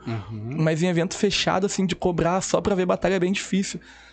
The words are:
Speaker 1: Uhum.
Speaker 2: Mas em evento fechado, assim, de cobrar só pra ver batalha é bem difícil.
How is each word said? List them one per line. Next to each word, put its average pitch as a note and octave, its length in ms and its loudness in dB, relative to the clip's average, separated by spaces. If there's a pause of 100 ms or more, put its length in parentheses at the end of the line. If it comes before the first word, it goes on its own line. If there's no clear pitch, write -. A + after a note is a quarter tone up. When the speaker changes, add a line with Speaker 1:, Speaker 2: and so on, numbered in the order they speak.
Speaker 1:
Uhum. A2 580 -8
Speaker 2:
Mas D#3+ 200 2
em F3+ 40 4
evento F3 280 0
fechado, F#3 520 0
assim, F#3+ 180 0
de F3+ 100 0
cobrar F3 460 0
só - 200 0
pra G#3 140 2
ver F#3 120 2
batalha F#3 280 2
é F#3+ 40 2
bem F3+ 120 2
difícil. F#3+ 480 -2 (340)